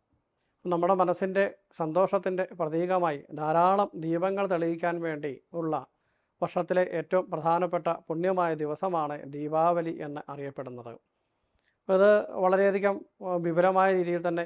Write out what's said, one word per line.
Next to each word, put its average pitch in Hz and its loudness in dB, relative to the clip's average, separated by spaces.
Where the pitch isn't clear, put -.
നമ്മുടെ 175 4
മനസ്സിൻ്റെ 185 0
സന്തോഷത്തിൻ്റെ 185 0
പ്രതീകമായി 170 0
ധാരാളം 170 2
ദീപങ്ങൾ 180 -2
തെളിയിക്കാൻ 170 -2
വേണ്ടി 151 -6
ഉള്ള 165 -4
വർഷത്തിലെ 180 0
ഏറ്റവും 175 0
പ്രധാനപ്പെട്ട 170 0
പുണ്യമായ 175 0
ദിവസമാണ് 151 -4
ദീപാവലി 160 0
എന്ന് 147 -10
അറിയപ്പെടുന്നത്. 131 -12
ഇത് 196 6
വളരെയധികം, 196 2
ഏഹ്, 185 -2
വിപുലമായ 185 4
രീതിയിൽ 175 0
തന്നെ 170 -2